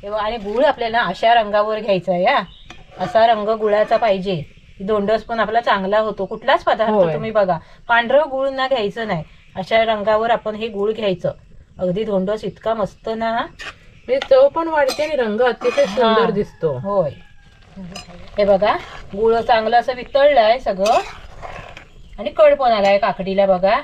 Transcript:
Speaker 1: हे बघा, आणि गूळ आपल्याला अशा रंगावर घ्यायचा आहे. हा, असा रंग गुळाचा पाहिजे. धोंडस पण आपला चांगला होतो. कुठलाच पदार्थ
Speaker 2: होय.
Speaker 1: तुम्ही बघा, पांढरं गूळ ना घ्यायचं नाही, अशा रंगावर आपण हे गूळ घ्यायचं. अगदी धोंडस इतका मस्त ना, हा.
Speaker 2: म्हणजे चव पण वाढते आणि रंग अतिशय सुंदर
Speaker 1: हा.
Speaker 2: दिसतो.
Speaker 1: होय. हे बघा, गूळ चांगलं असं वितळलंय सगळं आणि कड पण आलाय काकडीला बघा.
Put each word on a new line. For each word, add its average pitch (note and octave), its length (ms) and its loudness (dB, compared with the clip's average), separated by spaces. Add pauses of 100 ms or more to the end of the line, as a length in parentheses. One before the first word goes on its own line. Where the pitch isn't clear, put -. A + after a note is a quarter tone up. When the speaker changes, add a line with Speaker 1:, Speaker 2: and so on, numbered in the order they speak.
Speaker 1:
हे G3+ 80 -10
बघा, G#3+ 120 -4
आणि G#3+ 160 -4
गूळ G#3+ 260 -2
आपल्याला A#3+ 360 0
अशा A3+ 340 2
रंगावर G#3+ 460 0
घ्यायचा F#3+ 320 -2
आहे. F3+ 120 0
हा, A#3+ 180 2 (560)
असा A3+ 280 2
रंग G#3+ 240 2
गुळाचा G#3+ 460 2
पाहिजे. G3 460 0 (380)
धोंडस G#3+ 440 0
पण A3+ 160 -6
आपला A3 200 0
चांगला A3+ 400 0
होतो. G#3 260 -4
कुठलाच A#3+ 380 0
पदार्थ A3 280 0
Speaker 2:
होय. F3+ 220 2
Speaker 1:
तुम्ही A3 160 -6
बघा, G3 260 0 (320)
पांढरं A#3 420 2
गूळ C4+ 200 -2
ना C4 180 -4
घ्यायचं A3+ 400 -4
नाही, E3 160 -4 (320)
अशा A3+ 280 0
रंगावर A3 460 0
आपण G#3+ 240 -2
हे A3 140 -8
गूळ G3+ 240 -4
घ्यायचं. G#3 400 -4 (460)
अगदी F3+ 260 -4
धोंडस G3+ 400 -4
इतका A3 300 -6
मस्त G#3 360 -8
ना, A3+ 220 -4
हा. B3 140 -4 (600)
Speaker 2:
म्हणजे C4+ 100 0 (100)
चव C4+ 200 8
पण E4 200 -2
वाढते D4 340 0
आणि D4+ 140 -4
रंग A3 240 -2
अतिशय B3 460 0
सुंदर A3 340 2
Speaker 1:
हा. A3+ 100 0
Speaker 2:
दिसतो. E3+ 480 -4
Speaker 1:
होय. F#3 320 -2 (1300)
हे G#3 60 4
बघा, G3+ 320 2 (360)
गूळ A3+ 260 2
चांगलं A3+ 380 2
असं A#3+ 200 0
वितळलंय B3 640 4
सगळं A3 400 0 (1200)
आणि G#3 120 -6
कड D4 240 6
पण C4 180 0
आलाय G3+ 260 2
काकडीला G3 480 0
बघा. F#3+ 380 2